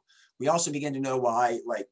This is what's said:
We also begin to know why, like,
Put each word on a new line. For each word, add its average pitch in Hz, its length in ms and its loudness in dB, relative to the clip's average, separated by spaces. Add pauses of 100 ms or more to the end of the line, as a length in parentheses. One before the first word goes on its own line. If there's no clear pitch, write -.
(400)
We 127 80 0
also 160 240 2
begin 143 220 -4
to 135 60 -4
know 131 180 -2
why, 117 480 2
like, 117 260 -4